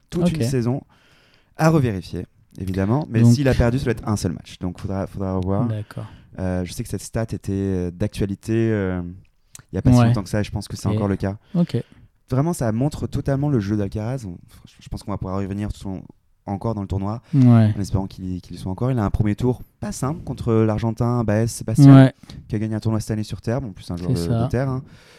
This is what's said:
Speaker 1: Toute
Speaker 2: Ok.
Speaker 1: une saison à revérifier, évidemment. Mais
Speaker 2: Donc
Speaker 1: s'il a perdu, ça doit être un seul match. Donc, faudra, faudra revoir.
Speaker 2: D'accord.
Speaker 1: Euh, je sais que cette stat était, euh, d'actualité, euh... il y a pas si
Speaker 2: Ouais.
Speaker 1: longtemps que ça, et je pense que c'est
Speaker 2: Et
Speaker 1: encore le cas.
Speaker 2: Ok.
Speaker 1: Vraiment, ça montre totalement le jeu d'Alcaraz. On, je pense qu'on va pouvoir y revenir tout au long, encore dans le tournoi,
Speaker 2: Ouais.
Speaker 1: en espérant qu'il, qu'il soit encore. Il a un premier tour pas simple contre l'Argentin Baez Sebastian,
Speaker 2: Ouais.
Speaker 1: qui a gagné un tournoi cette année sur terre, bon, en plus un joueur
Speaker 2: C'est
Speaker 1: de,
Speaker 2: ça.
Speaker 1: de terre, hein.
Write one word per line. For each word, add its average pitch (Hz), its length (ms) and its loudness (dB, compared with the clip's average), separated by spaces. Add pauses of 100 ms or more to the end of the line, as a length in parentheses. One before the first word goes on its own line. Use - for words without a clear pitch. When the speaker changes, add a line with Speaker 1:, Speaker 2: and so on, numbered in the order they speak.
(100)
Speaker 1:
Toute 170 140 0
Speaker 2:
Ok. 170 120 2
Speaker 1:
une 151 60 -2
saison 123 380 0 (760)
à 156 100 4
revérifier, 110 560 0 (340)
évidemment. 95 520 0
Mais 113 100 0
Speaker 2:
Donc 120 140 8
Speaker 1:
s'il 135 140 2
a 123 60 4
perdu, 120 240 2
ça 139 60 -4
doit 120 80 0
être - 160 -6
un 107 80 0
seul 92 160 -2
match. - 260 -14
Donc, 90 220 -8
faudra, 95 260 -4
faudra 95 300 -6
revoir. 98 320 -2
Speaker 2:
D'accord. 107 380 -8 (320)
Speaker 1:
Euh, 92 260 -4
je 87 80 -10
sais 123 100 -8
que 107 60 -10
cette 101 140 -8
stat 113 300 -4
était, 101 200 -6
euh, 95 380 -2
d'actualité, 98 640 -4
euh... 101 480 0 (680)
il - 60 -8
y - 20 0
a - 40 -2
pas 131 100 6
si 123 60 8
Speaker 2:
Ouais. 120 80 8
Speaker 1:
longtemps 117 160 2
que - 80 -14
ça, 107 100 0
et 101 40 -2
je - 60 -8
pense 104 160 -6
que - 120 -10
c'est - 100 -4
Speaker 2:
Et 117 60 2
Speaker 1:
encore 107 140 0
le 95 80 2
cas. 98 200 -4 (180)
Speaker 2:
Ok. 170 220 0 (540)
Speaker 1:
Vraiment, 147 240 0
ça 117 180 -2
montre 123 340 -2
totalement 143 440 -2
le 131 100 2
jeu 101 160 -2
d'Alcaraz. 110 500 -4
On, 87 120 -12 (420)
je - 80 -20
pense 101 140 -10
qu'on - 80 -10
va 95 80 -6
pouvoir 95 240 -4
y - 20 -4
revenir 101 260 -6
tout - 160 -14
au 98 40 -6
long, 92 120 -8 (440)
encore 101 280 -4
dans 104 60 -4
le 98 80 -6
tournoi, 98 320 -4 (140)
Speaker 2:
Ouais. 117 420 8
Speaker 1:
en 104 40 -4
espérant 95 260 -2
qu'il, 92 340 -8
qu'il 90 180 -16
soit 92 140 -8
encore. 123 180 -4
Il 131 80 -2
a 107 60 0
un 98 60 0
premier 104 260 0
tour 120 240 -2 (200)
pas 208 120 -8
simple 151 320 -6
contre 120 300 -4
l'Argentin 113 680 0
Baez 107 240 2
Sebastian, 139 460 8
Speaker 2:
Ouais. 131 180 10 (360)
Speaker 1:
qui 117 80 -4
a - 20 -4
gagné 110 160 -4
un 107 60 -4
tournoi 110 200 0
cette 107 100 -8
année 107 120 -2
sur 104 200 -12
terre, 117 180 -4
bon, 135 80 -8
en 95 40 -12
plus - 180 -16
un 90 80 -6
joueur 87 180 -2
Speaker 2:
C'est 85 120 -2
Speaker 1:
de, 85 40 -2
Speaker 2:
ça. 113 120 0
Speaker 1:
de 80 40 -2
terre, 127 220 -2
hein. 131 120 -4 (360)